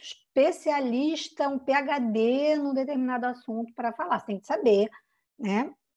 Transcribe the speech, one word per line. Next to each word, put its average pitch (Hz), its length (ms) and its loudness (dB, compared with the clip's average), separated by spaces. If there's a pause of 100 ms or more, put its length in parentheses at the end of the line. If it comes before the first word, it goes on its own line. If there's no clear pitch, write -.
especialista, 285 1500 -2
um 277 100 -4
P 269 140 -2
H 285 280 0
D 240 580 2
num 277 160 -2
determinado 254 520 -2
assunto 233 480 -6
pra 233 200 -4
falar. 320 260 -2
Você - 80 -16
tem 196 120 -4
que - 60 -20
saber, 226 440 4 (480)
né, 220 340 -2 (260)